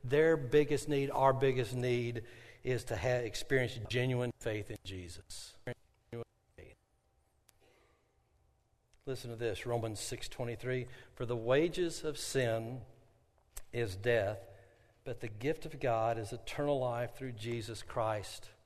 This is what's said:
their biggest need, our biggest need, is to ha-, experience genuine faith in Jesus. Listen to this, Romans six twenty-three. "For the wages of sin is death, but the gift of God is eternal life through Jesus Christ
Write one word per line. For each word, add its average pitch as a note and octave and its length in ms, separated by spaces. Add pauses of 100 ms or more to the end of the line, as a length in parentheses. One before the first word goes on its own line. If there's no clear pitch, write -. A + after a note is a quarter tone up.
their D#3 340
biggest D3 500
need, C#3 220
our C3+ 240
biggest B2+ 400
need, A#2+ 480 (420)
is B2 200
to A2+ 120
ha-, G2+ 120
experience B2 720 (100)
genuine B2 500
faith G#2+ 300
in G#2+ 140
Jesus. F2 720 (3500)
Listen B2 240
to A2+ 40
this, A2 320
Romans A2+ 320
six - 280
twenty-three. B2 600 (260)
"For B2 140
the A#2+ 80
wages D#3+ 680
of D3+ 140
sin A#2 640 (880)
is A2+ 240
death, G#2 440 (640)
but B2+ 180
the A#2+ 60
gift A2 400
of C#3+ 120
God A2+ 380
is G#2+ 160
eternal C#3+ 460
life A#2+ 360
through C3 180
Jesus A2 500
Christ A2 680 (160)